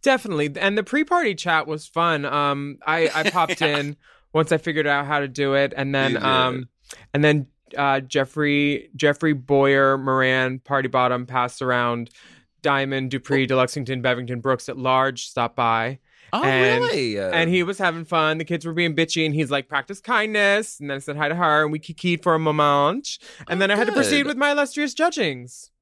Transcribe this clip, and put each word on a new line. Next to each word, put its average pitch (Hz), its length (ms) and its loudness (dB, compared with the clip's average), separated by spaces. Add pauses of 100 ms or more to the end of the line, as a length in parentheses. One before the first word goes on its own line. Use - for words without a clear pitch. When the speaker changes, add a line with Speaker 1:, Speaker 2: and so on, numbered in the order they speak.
Speaker 1:
Definitely. 180 560 0
And 196 200 0
the 214 60 -2
pre-party 294 520 -2
chat 160 320 -2
was 156 200 -8
fun. 165 380 0
Um, 143 520 -2 (100)
I, 160 260 2
I 160 160 0
Speaker 2:
<laughs> - 20 -6
Speaker 1:
popped 170 280 0
Speaker 2:
Yeah. 147 200 2
Speaker 1:
in 147 180 -6 (340)
once 156 220 2
I 160 60 2
figured 151 280 -2
out 143 200 0
how 147 120 0
to 139 80 -4
do 139 280 -2
it, 139 200 2
and 139 180 -4
then, 135 180 2
Speaker 2:
You 135 80 -2
did. - 60 -4
Speaker 1:
um, 127 440 0 (440)
and 143 100 2
then, 147 240 4 (280)
uh, 139 260 0
Jeffrey, 143 920 -2
Jeffrey 147 380 2
Boyer, 139 640 4
Moran, 131 640 0
Party 135 280 -2
Bottom, 123 380 0
passed 123 380 -4
around. 120 480 -2 (500)
Diamond, 135 500 0
Dupree, 135 340 0
Speaker 2:
Oh. - 20 -4
Speaker 1:
DeLuxington, 127 560 -2
Bevington, 123 400 -2
Brooks 131 260 -2
at 123 80 -8
large 131 500 0
stopped 117 280 -4
by. 117 420 0 (340)
Speaker 2:
Oh, 220 120 -2
Speaker 1:
And, 131 420 2
Speaker 2:
really? 131 340 -2
Speaker 1:
and 165 300 0
he 180 140 2
was 185 160 -6
having 165 260 -2
fun. 156 320 0
The 160 80 -6
kids 160 200 -4
were 165 80 -8
being 165 220 0
bitchy, 160 300 0
and 151 80 -2
he's 151 160 -2
like, 139 180 -4
"Practice 147 320 -6
kindness." 214 800 0
And 143 100 -10
then 139 80 -4
I - 20 -8
said 143 180 -8
hi 151 120 0
to 160 60 -2
her, 156 280 4
and 151 80 0
we 156 80 -4
kikied 170 420 -4
for 170 140 4
a 160 40 2
moment. 151 760 2 (320)
And 170 80 -2
Speaker 2:
Oh, - 20 -2
Speaker 1:
then 196 120 2
I 208 40 4
had 233 120 2
to 240 60 -2
proceed 269 280 2
Speaker 2:
good. 285 60 0
Speaker 1:
with 294 100 -4
my 285 140 2
illustrious 294 420 -2
judgings. 190 800 -4 (100)